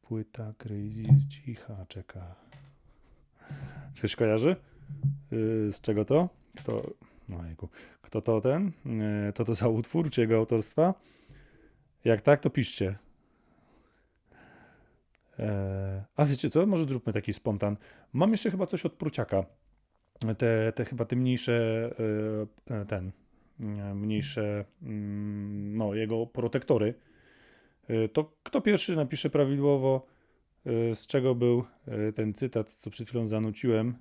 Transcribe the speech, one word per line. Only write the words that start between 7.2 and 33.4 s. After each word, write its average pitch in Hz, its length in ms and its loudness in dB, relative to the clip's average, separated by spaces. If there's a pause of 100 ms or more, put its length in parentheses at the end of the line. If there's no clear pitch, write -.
no 87 160 -10
jejku. 82 240 -12 (320)
Kto - 200 -4
to 110 200 2
ten? 165 300 2 (140)
Yy, 107 480 -2
co 117 120 -2
to 113 80 0
za 110 140 2
utwór? 117 420 0
Czyjego 113 280 4
autorstwa? 117 560 2 (1080)
Jak 113 180 4
tak, 147 200 6
to - 80 2
piszcie. 101 480 -2 (2500)
E, 98 680 -4 (100)
a 147 100 4
wiecie 139 240 0
co? 165 160 4
Może 180 200 2
zróbmy 127 280 -4
taki 107 200 -2
spontan. 101 440 -2 (360)
Mam 180 180 4
jeszcze 214 200 0
chyba 185 140 -2
coś - 200 -4
od 160 80 -2
Pruciaka. 104 520 -2 (920)
Te, 113 380 2
te 123 100 -2
chyba 120 200 -4
te 123 100 -4
mniejsze, 117 760 0 (800)
e, 104 60 -4
e, 101 100 -4
ten, 92 260 -6 (480)
e, 131 40 -8 (320)
mniejsze, 104 680 -2 (160)
mm, 104 960 -6
no, 107 160 -2
jego 113 340 -2
protektory. 117 680 0 (960)
E, 110 220 0
to - 340 -2
kto - 180 0
pierwszy 190 340 2
napisze 147 340 -2
prawidłowo, 139 800 2 (580)
e, 117 300 0
z - 120 -14
czego 131 280 2
był, 120 300 4 (220)
e, 107 260 -2
ten 107 200 -2
cytat, 120 360 -4
co - 200 -14
przed 110 180 -12
chwilą 117 200 -2
zanuciłem 110 720 0